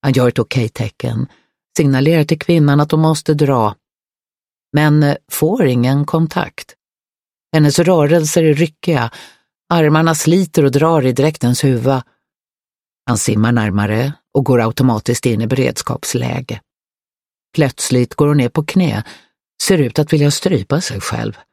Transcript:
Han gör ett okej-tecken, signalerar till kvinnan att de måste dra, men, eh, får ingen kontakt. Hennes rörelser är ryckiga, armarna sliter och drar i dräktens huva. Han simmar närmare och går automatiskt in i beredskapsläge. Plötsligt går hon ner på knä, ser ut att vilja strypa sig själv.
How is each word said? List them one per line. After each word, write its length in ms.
Han 120
gör 140
ett 120
okej-tecken, 880
signalerar 460
till 160
kvinnan 400
att 100
de 100
måste 340
dra, 420
men, 300
eh, 120
får 340
ingen 400
kontakt. 720
Hennes 260
rörelser 640
är 100
ryckiga, 580
armarna 460
sliter 500
och 60
drar 340
i 80
dräktens 500
huva. 400
Han 120
simmar 340
närmare 600
och 120
går 160
automatiskt 640
in 160
i 60
beredskapsläge. 1120
Plötsligt 640
går 120
hon 100
ner 120
på 140
knä, 400
ser 140
ut 220
att 140
vilja 180
strypa 500
sig 200
själv. 360